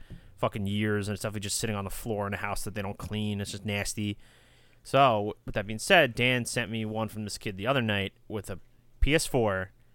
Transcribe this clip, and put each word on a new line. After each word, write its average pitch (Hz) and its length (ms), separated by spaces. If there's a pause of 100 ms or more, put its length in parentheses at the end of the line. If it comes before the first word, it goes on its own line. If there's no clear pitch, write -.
(360)
fucking 110 300
years. 104 420
And 104 60
it's - 80
definitely 107 180
just 101 180
sitting 110 180
on 98 80
the 95 60
floor 104 360
in 101 80
a 98 40
house 101 260
that 101 100
they 104 80
don't 98 160
clean. 104 420
It's 98 120
just 95 120
nasty. 104 540 (640)
So, 113 540 (100)
with - 80
that 104 120
being 110 120
said, 135 360
Dan 123 300
sent 117 260
me 110 140
one 110 240
from 107 160
this 101 140
kid 101 180
the 98 100
other 135 140
night 101 320 (160)
with 101 220
a 92 80 (420)
P 143 140
S 160 100
four 101 460 (240)